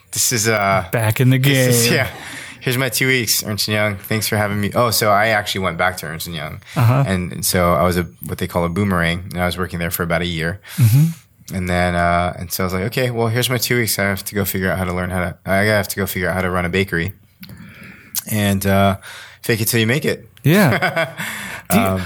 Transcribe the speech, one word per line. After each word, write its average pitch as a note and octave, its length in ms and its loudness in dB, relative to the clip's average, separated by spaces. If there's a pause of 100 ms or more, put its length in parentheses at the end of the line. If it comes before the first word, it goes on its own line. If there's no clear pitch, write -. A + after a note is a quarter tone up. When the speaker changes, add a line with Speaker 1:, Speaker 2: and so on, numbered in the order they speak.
(140)
Speaker 1:
This - 180 0
is, A2+ 160 0
uh, G2 460 2
Speaker 2:
Back A2+ 260 2
in B2+ 100 6
the C3 100 6
Speaker 1:
this B2+ 360 4
is, A#2 120 4
Speaker 2:
game. A#2+ 80 2
Speaker 1:
yeah. C3+ 160 0 (480)
Here's B2 180 0
my C3 100 0
two C3 200 -2
weeks, B2+ 360 0
Ernst G#2 240 -4
and G#2+ 80 0
Young. G#2+ 220 2
Thanks G#2+ 300 -4
for A2 100 0
having G#2 240 0
me." G2+ 120 -2
Oh, A#2+ 180 2
so G#2+ 200 2
I G2+ 180 4
actually G#2 320 0
went F2 160 -2
back F#2 200 0
to - 80 -10
Ernst D#2+ 220 -8
and E2+ 80 -8
Young D2+ 260 -10 (160)
Speaker 2:
Uh-huh. B2+ 280 4
Speaker 1:
and, F2+ 280 -2
and - 120 -6
so F2 280 2
I D#2 100 2
was F2+ 140 2
a, F2+ 60 0 (220)
what E2+ 120 -8
they F2+ 100 -4
call F2 160 -2
a E2+ 60 0
boomerang, F2 500 0 (140)
and E2+ 80 -8
I F2+ 40 0
was F2 120 -2
working F2+ 220 -6
there E2+ 120 -4
for F2+ 120 -4
about E2+ 180 0
a F2 40 -4
year. E2+ 360 -4 (160)
Speaker 2:
Mm-hmm. C#3 800 2
Speaker 1:
And F#2 140 -4
then, F2 260 2
uh, F2 440 2
and F2+ 140 -12
so F#2+ 100 -4
I - 20 0
was F2+ 80 -4
like, F#2 100 -2
"Okay, B2 280 -2
well, A#2 160 0
here's A#2 220 0
my B2+ 80 0
two B2 200 0
weeks. A2+ 220 0
I G2+ 40 0
have G2 220 -2
to - 100 -8
go G2 100 0
figure F#2 260 -2
out E2 60 -2
how F#2 80 -2
to F2+ 80 -2
learn F2+ 160 -4
how F#2 100 -2
to, F2 260 -4
I F2+ 100 0 (100)
have G#2+ 240 2
to - 80 -8
go G2 80 -2
figure F2+ 240 -4
out F2+ 60 0
how F#2 60 -2
to F#2 80 0
run F2+ 160 0
a F2 40 -2
bakery." F#2 420 0 (1200)
And, G2+ 340 0
uh, G2 320 4 (440)
fake A#2 180 0
it A2+ 60 0
till A2+ 160 2
you A2 60 2
make C3 180 0
it. - 200 -2 (180)
Speaker 2:
Yeah. F3 720 2 (280)
Speaker 1:
<laughs> - 260 -12
Speaker 2:
Do F#3 100 4
you, G2 60 2
Speaker 1:
Um, F#2+ 200 0